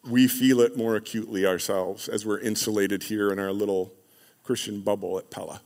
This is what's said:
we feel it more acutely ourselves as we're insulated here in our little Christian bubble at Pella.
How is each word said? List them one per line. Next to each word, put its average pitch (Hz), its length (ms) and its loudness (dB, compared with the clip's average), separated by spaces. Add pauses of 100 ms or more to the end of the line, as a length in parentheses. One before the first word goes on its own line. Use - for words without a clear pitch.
we 127 240 4
feel 127 340 4
it 120 160 4
more 113 180 2
acutely 107 500 -2
ourselves 92 600 0
as 107 180 -2
we're 104 140 0
insulated 104 640 0
here 104 280 0
in 98 80 -2
our 98 120 -2
little 101 420 -2 (500)
Christian 110 380 -4
bubble 95 360 -2
at - 120 -10
Pella. 82 360 -10